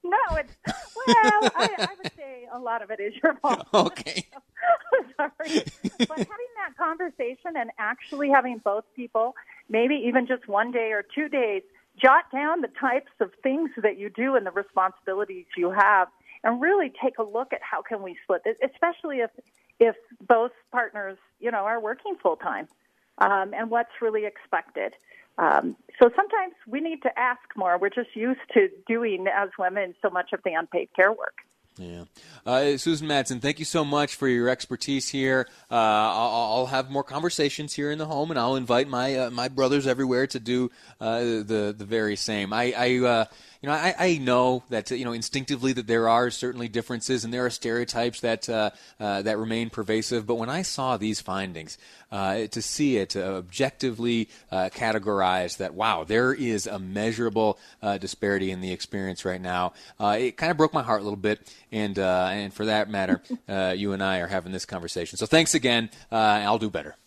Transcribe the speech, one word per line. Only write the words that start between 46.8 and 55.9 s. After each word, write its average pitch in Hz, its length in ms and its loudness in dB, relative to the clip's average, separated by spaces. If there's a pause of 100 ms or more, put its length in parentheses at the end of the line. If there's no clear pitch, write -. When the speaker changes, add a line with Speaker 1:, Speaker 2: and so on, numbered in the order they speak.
Speaker 2:
and 117 100 -6
there 123 100 0
are 123 60 2
stereotypes 117 680 -2
that, 113 280 -2
uh, 107 220 0 (300)
uh, 101 220 -2
that 107 140 0
remain 113 320 -2
pervasive. 110 580 -2
But 117 100 0
when 117 120 -4
I 165 140 -4
saw 131 340 -2
these 104 240 -2
findings, 92 560 -8 (360)
uh, 101 340 -2
to 113 160 -8
see 139 360 0
it, 95 180 -2
uh, 95 220 -4
objectively, 117 880 -2 (240)
uh, 92 200 0
categorized 98 840 0
that, 87 180 -6
wow, 95 300 0